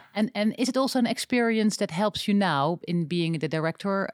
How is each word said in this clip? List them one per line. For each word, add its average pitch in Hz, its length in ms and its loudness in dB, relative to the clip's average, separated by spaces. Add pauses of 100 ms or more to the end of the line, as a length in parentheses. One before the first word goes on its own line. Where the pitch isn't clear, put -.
(140)
And, 208 220 0
and 214 220 0
is 240 100 2
it 247 80 -2
also 262 240 2
an 240 80 2
experience 226 720 0
that 196 140 -2
helps 196 360 -2
you 208 60 2
now 165 520 2
in 170 200 -2
being 165 340 -2
the 156 80 -2
director, 165 680 -2